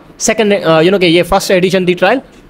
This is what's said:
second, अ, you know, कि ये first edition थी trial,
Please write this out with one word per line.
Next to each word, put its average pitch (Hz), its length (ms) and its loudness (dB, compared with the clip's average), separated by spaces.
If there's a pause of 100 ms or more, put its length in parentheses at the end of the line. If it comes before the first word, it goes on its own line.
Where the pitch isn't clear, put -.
(200)
second, 214 340 0
अ, 165 260 0
you 165 100 2
know, 196 100 0
कि 180 80 0
ये 170 160 2
first 190 280 -2
edition 185 360 0
थी 180 60 0
trial, 214 280 0 (280)